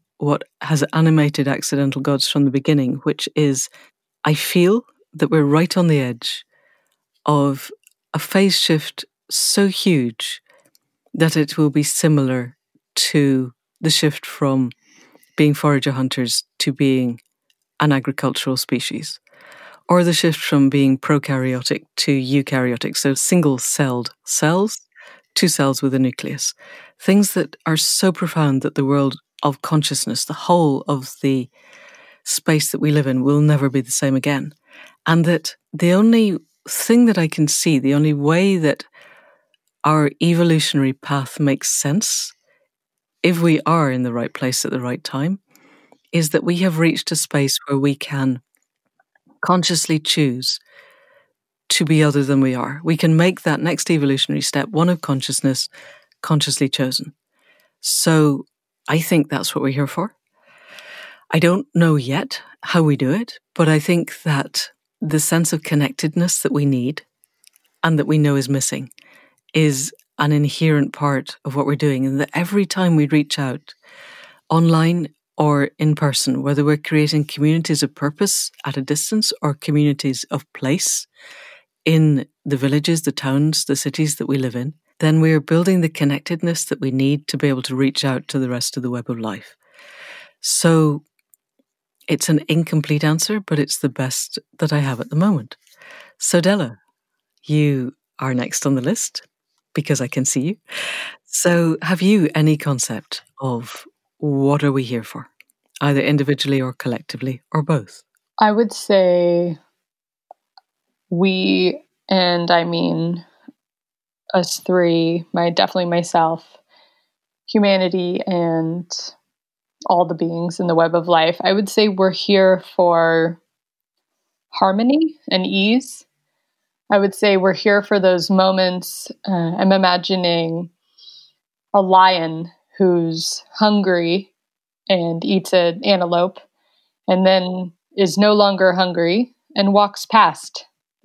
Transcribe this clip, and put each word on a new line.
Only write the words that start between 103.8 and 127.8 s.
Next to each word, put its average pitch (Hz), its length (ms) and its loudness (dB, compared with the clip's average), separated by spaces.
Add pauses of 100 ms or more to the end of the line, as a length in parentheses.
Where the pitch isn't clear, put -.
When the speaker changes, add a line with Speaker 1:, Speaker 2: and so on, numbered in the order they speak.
Speaker 1:
what 143 440 0
are 143 120 2
we 135 100 -2
here 120 200 -6
for, - 260 -16 (500)
either 143 220 0
individually 139 600 0
or 127 120 -4
collectively 127 680 -8 (100)
or 160 80 0
both? 147 420 -4 (380)
Speaker 2:
I 214 100 4
would 220 220 0
say 175 840 2 (1500)
we, 190 760 0 (260)
and 175 420 2
I 170 120 4
mean 170 640 -4 (1080)
us 180 260 0
three, 170 760 0
my, 175 160 0
definitely 185 360 -2
myself, 170 720 -2 (920)
humanity, 185 800 0
and 170 640 -2 (920)
all 180 200 2
the 170 100 -4
beings 170 440 -4
in 185 80 -2
the 165 80 2
web 165 200 2
of 170 120 -2
life, 170 340 2
I 190 120 2
would 202 160 -2
say 214 180 2
we're 190 240 2
here 190 520 2 (120)
for 165 640 2 (1080)
harmony 240 640 0 (140)
and 185 160 -2
ease. 202 600 -2 (880)
I 208 80 4
would 196 160 0
say 202 220 2
we're 185 160 2
here 202 280 2